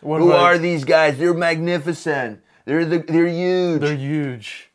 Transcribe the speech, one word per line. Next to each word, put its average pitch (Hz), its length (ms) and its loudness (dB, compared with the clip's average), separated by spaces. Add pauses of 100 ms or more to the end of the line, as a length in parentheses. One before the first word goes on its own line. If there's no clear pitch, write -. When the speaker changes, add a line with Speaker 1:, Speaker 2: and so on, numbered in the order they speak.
Speaker 1:
What 156 220 -2
Speaker 2:
Who 170 80 6
Speaker 1:
about 147 120 6
Speaker 2:
are 175 140 6
these 165 300 -2
guys? 156 320 2
They're 175 160 0
magnificent. 160 1040 -4 (240)
They're 160 220 0
the, 160 140 0
they're 165 260 2
huge." 175 560 -2
Speaker 1:
They're 147 120 -2
huge. 139 800 -8